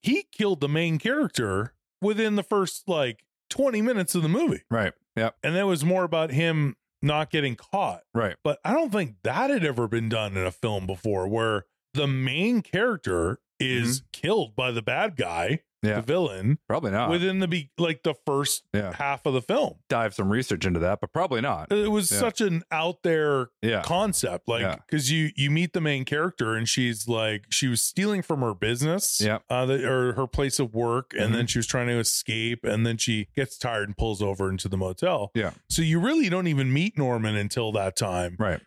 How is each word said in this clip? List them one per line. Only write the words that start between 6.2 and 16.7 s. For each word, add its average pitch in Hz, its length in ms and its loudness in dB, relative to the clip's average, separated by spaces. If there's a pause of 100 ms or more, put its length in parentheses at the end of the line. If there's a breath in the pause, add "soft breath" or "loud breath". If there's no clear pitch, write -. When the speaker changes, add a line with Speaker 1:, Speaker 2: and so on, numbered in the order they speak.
Speaker 1:
him 151 460 2 (240)
not 151 300 0
getting 139 260 0
caught. 135 440 -4 (120)
Speaker 2:
Right. 107 320 0
Speaker 1:
But 147 180 0
I 185 100 0
don't 302 200 0
think 156 300 -2
that 185 260 0
had 233 160 2
ever 120 240 0
been 113 200 0
done 107 280 -2
in 92 80 0
a 92 60 0
film 101 360 -4
before, 95 400 -2
where 110 380 0 (280)
the 143 140 0
main 143 540 0
character 131 760 0 (200)
is 127 420 0
Speaker 2:
Mm-hmm. - 100 -20
Speaker 1:
killed 147 440 -2
by 127 160 -2
the 113 100 -2
bad 156 340 -2
guy, 92 460 -2 (200)
Speaker 2:
Yeah. 208 140 2
Speaker 1:
the 117 60 -2
villain, 123 680 0
Speaker 2:
Probably 117 240 -2